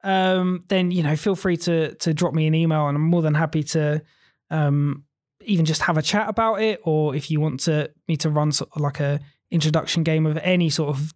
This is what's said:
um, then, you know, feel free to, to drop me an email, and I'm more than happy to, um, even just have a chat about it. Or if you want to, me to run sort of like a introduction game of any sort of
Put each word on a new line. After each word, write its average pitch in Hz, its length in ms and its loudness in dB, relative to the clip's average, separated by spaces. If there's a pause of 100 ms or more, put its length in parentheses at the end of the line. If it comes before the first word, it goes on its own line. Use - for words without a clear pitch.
um, 185 680 2
then, 180 220 2
you 175 120 0
know, 151 140 2
feel 196 180 0
free 175 220 0
to, 165 380 0
to - 180 -2
drop 151 200 0
me 156 140 2
an 156 80 2
email, 160 320 2
and 143 80 0
I'm 147 80 0
more 170 180 2
than 156 120 0
happy 156 300 0
to, 151 380 0 (480)
um, 143 540 0 (380)
even 170 240 0
just 156 160 0
have 160 160 0
a 156 40 0
chat 208 280 -2
about 220 320 0
it. 220 220 -2
Or 156 300 0
if 143 160 -6
you 151 120 0
want 151 200 -2
to, 151 300 0 (160)
me 165 100 0
to 156 120 -2
run 151 240 0
sort - 200 -4
of 151 80 -4
like 143 200 -4
a 143 180 -2 (320)
introduction 156 520 0
game 160 220 2
of 156 120 0
any 180 320 2
sort 147 260 -2
of 151 200 -6